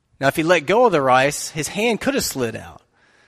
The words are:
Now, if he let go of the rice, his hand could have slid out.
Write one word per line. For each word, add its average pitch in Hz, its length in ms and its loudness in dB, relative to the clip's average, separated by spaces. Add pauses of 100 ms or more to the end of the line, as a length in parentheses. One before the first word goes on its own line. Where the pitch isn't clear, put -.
(200)
Now, 139 80 2
if - 80 0
he 160 80 0
let 165 220 2
go 226 200 4
of 214 60 2
the 151 100 2
rice, 131 460 2
his 156 180 -8
hand 208 340 -4
could 277 140 -2
have 233 80 -2
slid 117 320 -6
out. 87 260 -18 (480)